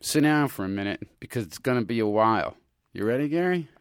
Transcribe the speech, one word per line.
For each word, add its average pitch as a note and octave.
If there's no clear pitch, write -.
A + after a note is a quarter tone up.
sit -
down D3
for -
a F#2+
minute G2
because -
it's -
gonna B2
be A#2
a A2
while. G#2+
You G2+
ready, C3
Gary? E3+